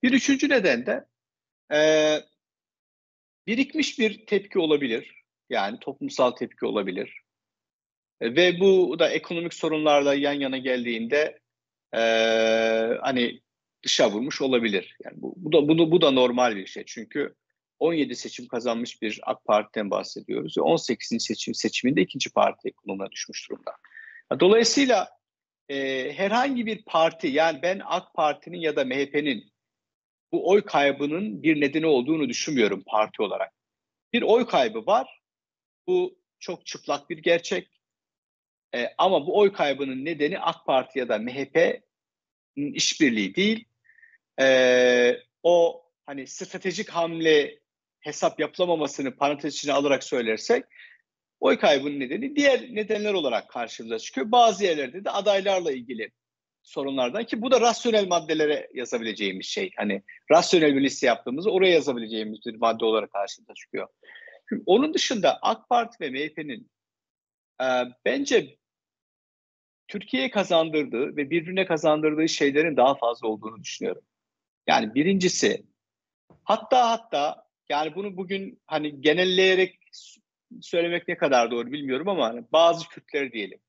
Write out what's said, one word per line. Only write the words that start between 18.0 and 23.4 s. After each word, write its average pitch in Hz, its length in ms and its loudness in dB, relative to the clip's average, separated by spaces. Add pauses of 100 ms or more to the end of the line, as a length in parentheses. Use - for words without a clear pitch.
seçim - 320 -12
kazanmış 120 540 -6
bir 107 220 -6
ak - 220 -6
Parti'den 107 460 0
bahsediyoruz 101 680 -6
ve 160 40 0
on 156 140 4
sekizinci - 500 -4
seçim, - 280 -6
seçiminde 131 480 0
ikinci - 280 -4
parti - 420 -2
konumuna 98 400 -12
düşmüş - 380 -14